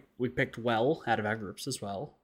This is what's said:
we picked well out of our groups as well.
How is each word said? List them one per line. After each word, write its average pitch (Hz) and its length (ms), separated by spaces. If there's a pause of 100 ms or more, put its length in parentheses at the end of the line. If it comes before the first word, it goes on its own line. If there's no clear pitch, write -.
(180)
we 123 120
picked - 280
well 117 480
out 113 140
of 107 60
our 107 100
groups 107 320
as 131 140
well. 101 420